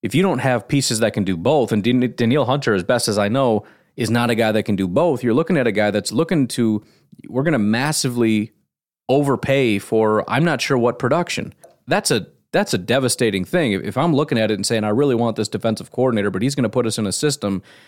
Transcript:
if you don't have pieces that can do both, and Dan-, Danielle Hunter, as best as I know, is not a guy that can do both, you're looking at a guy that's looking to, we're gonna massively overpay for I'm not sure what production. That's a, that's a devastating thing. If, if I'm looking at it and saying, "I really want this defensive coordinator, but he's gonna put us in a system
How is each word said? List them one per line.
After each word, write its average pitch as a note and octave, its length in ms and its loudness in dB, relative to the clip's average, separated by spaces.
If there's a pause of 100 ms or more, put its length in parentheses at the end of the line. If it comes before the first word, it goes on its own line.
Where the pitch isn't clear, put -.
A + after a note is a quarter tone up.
if A2 120 -6
you D#3 60 4
don't F3+ 200 0
have B2 280 -2
pieces B2+ 320 0
that A2 140 0
can G#2 100 -2
do F#2 100 -2
both, A#2 380 0
and G#2+ 100 0
Dan-, B2 320 0
Danielle B2 300 2
Hunter, B2 300 0
as F2+ 100 0
best B2 240 0
as G#2 80 0
I G2+ 120 2
know, A#2 360 0 (320)
is A#2 140 -2
not A#2+ 180 2
a A#2+ 60 2
guy A2 180 2
that G#2+ 120 2
can G#2 120 -2
do F#2+ 100 0
both, B2+ 380 0
you're A2+ 80 2
looking E3 240 2
at B2+ 100 2
a A2 60 0
guy G#2 180 2
that's G2+ 220 -2
looking B2 340 0
to, A2 380 0 (420)
we're B2+ 160 -4
gonna D3+ 160 2
massively A#2 920 0 (560)
overpay C3+ 720 2
for G#2+ 500 0
I'm C3+ 140 2
not D3+ 160 0
sure C3+ 180 0
what A#2 220 0
production. D3+ 520 -2 (360)
That's F#3 240 0
a, G#2+ 160 -2 (240)
that's G3+ 200 0
a A2 60 0
devastating A2 680 0
thing. D3+ 280 0
If, G2 100 -2
if G#2 140 -6
I'm D#3 180 2
looking C#3 240 0
at A2 140 2
it - 20 2
and G2 100 -6
saying, A2 200 -2
"I G#2+ 60 0
really B2+ 260 2
want A#2 180 0
this G#2+ 140 -4
defensive G#2+ 420 -4
coordinator, A2+ 400 0
but F#2+ 120 -4
he's C#3 120 -2
gonna B2 140 0
put A#2+ 180 0
us A2 100 -4
in G#2 120 -2
a F#2 40 -4
system G#2 480 -2 (280)